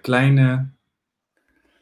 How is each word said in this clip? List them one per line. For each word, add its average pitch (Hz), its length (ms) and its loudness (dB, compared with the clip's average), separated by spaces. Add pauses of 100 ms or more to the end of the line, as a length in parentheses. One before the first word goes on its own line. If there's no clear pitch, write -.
kleine, 131 680 0 (1120)